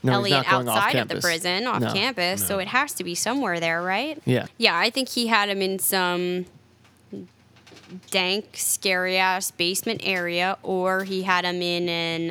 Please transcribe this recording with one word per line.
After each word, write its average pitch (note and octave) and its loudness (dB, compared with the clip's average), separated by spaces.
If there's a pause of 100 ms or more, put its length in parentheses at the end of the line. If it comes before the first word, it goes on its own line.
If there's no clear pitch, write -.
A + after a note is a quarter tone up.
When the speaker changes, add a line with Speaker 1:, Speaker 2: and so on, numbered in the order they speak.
Speaker 1:
No, B2 4
he's A#2+ 2
Speaker 2:
Elliot C3+ 4
Speaker 1:
not - 0
going D#3 2
off A2+ 2
Speaker 2:
outside G#3+ 2
of A2+ 0
the - -4
Speaker 1:
campus. - -4
Speaker 2:
prison, F3+ 0
off G#3+ 0
Speaker 1:
No. G#3+ 0
Speaker 2:
campus, G3 0
so G#3 -2
Speaker 3:
No. F#3+ 0
Speaker 2:
it F3+ -4
has C#4 0
to F#3+ -8
be F3 -6
somewhere G#3+ 0
there, E3 0
right? A#3+ -2
Speaker 1:
Yeah. B2+ 2 (100)
Speaker 2:
Yeah, G#3 4
I G3+ 2
think B3+ -2
he A#3+ -2
had G#3 2
him G3 -2
in F#3+ 0
some F3+ 0 (1600)
dank, F#3+ 0
scary-ass F#3 0
basement F#3+ -2
area, F3+ 0
or F#3 0
he F#3+ -4
had F3+ 2
him F3+ -2
in F3 0
an E3 -2